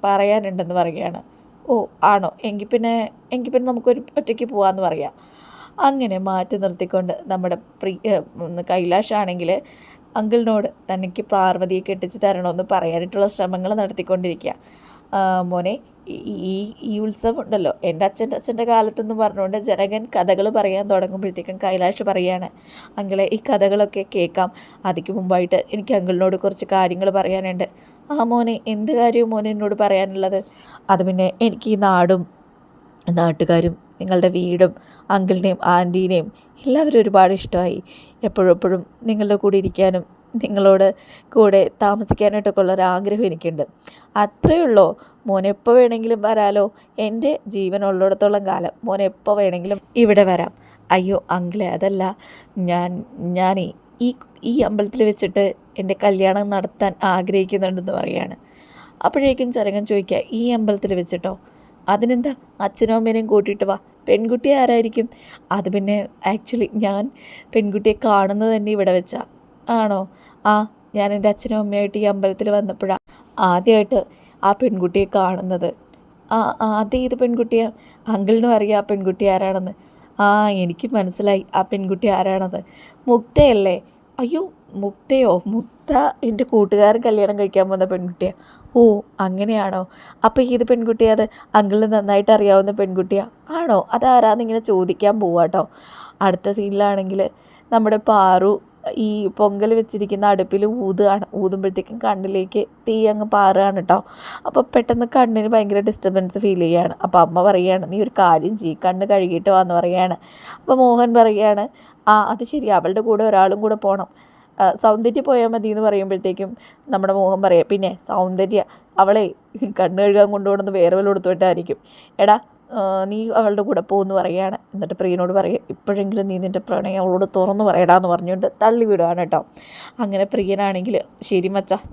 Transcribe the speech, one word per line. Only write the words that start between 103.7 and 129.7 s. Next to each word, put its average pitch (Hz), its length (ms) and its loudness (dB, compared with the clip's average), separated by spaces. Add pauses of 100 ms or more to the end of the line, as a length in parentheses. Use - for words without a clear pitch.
ട്ടോ. 180 140 4 (460)
അപ്പോൾ 254 240 0
പെട്ടെന്ന് 240 400 0
കണ്ണിന് 226 420 2
ഭയങ്കര 208 320 2
ഡിസ്റ്റർബൻസ് 190 580 -2
ഫീൽ 196 220 0
ചെയ്യുകയാണ്. 170 420 2
അപ്പോൾ 185 180 4
അമ്മ 170 220 2
പറയുകയാണ്, 185 440 2
"നീ 185 160 -6
ഒരു 240 140 -4
കാര്യം 170 400 4
ചെയ്യ്, 165 220 -6
കണ്ണ് 185 280 -2
കഴുകിയിട്ട് 185 440 0
വാന്ന്" 185 240 4
പറയുകയാണ്. 175 420 0 (360)
അപ്പോൾ - 260 0
മോഹൻ 240 360 4
പറയുകയാണ്, 214 500 4 (420)
"ആ, 214 100 8 (120)
അത് 220 160 -4
ശരി, 247 260 -4
അവളുടെ 196 320 2
കൂടെ 220 220 2
ഒരാളും 202 360 4
കൂടെ 214 180 0
പോണം. 196 300 -2 (500)
ആ, 196 160 4
സൗന്ദര്യ 226 480 0
പോയാൽ 254 260 2
മതി" 226 200 -4
എന്ന് 214 140 -2
പറയുമ്പോഴത്തേക്കും 190 680 -2 (380)
നമ്മുടെ 190 260 0
മോഹൻ 196 280 2
പറയാം, 175 260 4
"പിന്നെ 190 220 -2 (120)
സൗന്ദര്യ 190 580 -2 (360)
അവളെ 202 280 4 (480)
കണ്ണ് 185 280 0
കഴുകാൻ 202 300 6
കൊണ്ടുപോകണമെന്ന് 202 420 -2
വേറെ 180 240 4
വല്ലയിടത്തോട്ടായിരിക്കും. 185 800 0 (400)
എടാ, 208 180 6 (340)
ആ, 240 100 -6 (240)
നീ 202 140 -6 (120)
അവളുടെ 214 320 0
കൂടെ 196 200 -2
പോകുമെന്ന്" 196 320 -2
പറയുകയാണ്. 185 420 -2 (120)
എന്നിട്ട് 190 300 -8
പ്രിയനോട് 180 340 -2
പറയും, 185 280 0 (100)
"ഇപ്പോഴെങ്കിലും 202 580 -4
നീ 185 100 -4
നിൻ്റെ 190 220 -6
പ്രണയം 190 400 -4
അവളോട് 185 300 0
തുറന്നു 196 340 0
പറയടാ" 180 320 4
എന്ന് 185 160 2
പറഞ്ഞുകൊണ്ട് 180 360 -2 (100)
തള്ളി 233 280 4
വിടുകയാണ് 175 400 0
ട്ടോ. 151 140 -2 (580)